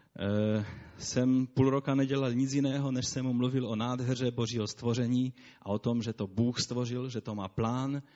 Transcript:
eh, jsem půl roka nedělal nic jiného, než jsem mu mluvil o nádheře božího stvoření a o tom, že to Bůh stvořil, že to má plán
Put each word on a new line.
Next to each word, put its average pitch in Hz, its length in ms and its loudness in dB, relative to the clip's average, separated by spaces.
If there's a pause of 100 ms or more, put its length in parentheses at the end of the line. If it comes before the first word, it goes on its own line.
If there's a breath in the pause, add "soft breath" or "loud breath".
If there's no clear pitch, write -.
(200 loud breath)
eh, 104 460 2 (320 loud breath)
jsem 127 500 2
půl 131 220 4
roka 135 260 2
nedělal 135 380 2
nic 131 200 0
jiného, 139 380 0
než 127 160 -2
jsem 131 180 -4
mu 127 80 2
mluvil 123 340 2
o 113 80 -2
nádheře 123 560 0
božího 117 360 -2
stvoření 123 640 0 (280 loud breath)
a 101 80 -10
o 104 100 0
tom, 117 220 0
že 110 120 -4
to 101 140 -4
Bůh 117 320 0
stvořil, 123 500 -4
že 117 120 -6
to 107 140 -8
má 98 120 -6
plán 127 540 0 (140 soft breath)